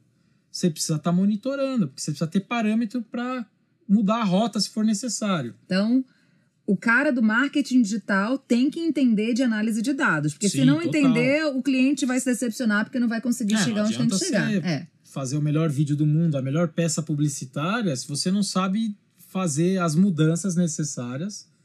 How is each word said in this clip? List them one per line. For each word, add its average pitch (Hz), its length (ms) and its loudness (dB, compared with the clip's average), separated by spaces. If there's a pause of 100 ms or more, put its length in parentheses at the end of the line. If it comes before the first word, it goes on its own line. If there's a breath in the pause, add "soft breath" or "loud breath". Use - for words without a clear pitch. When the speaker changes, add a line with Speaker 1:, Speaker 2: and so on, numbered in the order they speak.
(500)
Speaker 1:
você - 200 -2
precisa 156 280 -4
tá 170 140 -2
monitorando, 220 760 0
porque - 140 -14
você - 80 -6
precisa 156 180 -4
ter 190 120 0
parâmetro 233 640 -2
pra 247 440 -8 (420)
mudar 214 280 4
a 233 80 0
rota 202 340 2
se - 120 -2
for 220 140 -2
necessário. 196 720 -2 (120)
Speaker 2:
Então, 226 380 2 (640 soft breath)
o 196 100 2
cara 254 360 2
do 247 100 0
marketing 254 600 2
digital 208 540 0
tem 254 320 2
que 330 120 -4
entender 247 520 2
de 240 100 0
análise 220 380 0
de 247 120 -2
dados, 160 400 0
porque 208 160 -2
se 226 100 -2
Speaker 1:
Sim, 262 60 4
Speaker 2:
não 294 160 6
Speaker 1:
total. 339 80 -4
Speaker 2:
entender, 277 580 2
o 262 160 -2
cliente 269 420 2
vai 254 140 0
se - 80 -2
decepcionar 220 580 0
porque - 140 -6
não 240 100 2
vai 226 120 -2
conseguir 233 340 0
Speaker 1:
É, 220 40 2
Speaker 2:
chegar 208 240 0
Speaker 1:
não 214 60 0
Speaker 2:
onde 226 100 -2
tem 240 100 2
que 190 60 0
Speaker 1:
adianta 190 100 -2
Speaker 2:
chegar. 226 260 0
Speaker 1:
você 190 160 -2
Speaker 2:
É. 156 200 -2 (180)
Speaker 1:
fazer 135 320 -6
o 151 60 0
melhor 151 280 2
vídeo 143 240 0
do 147 120 0
mundo, 156 300 2
a 131 60 -2
melhor 156 260 0
peça 165 340 -2
publicitária, 151 920 -2
se - 140 -10
você 143 220 -4
não 202 120 2
sabe 196 540 -2 (320)
fazer 180 520 0
as 165 140 0
mudanças 170 600 2
necessárias 156 920 -4 (180)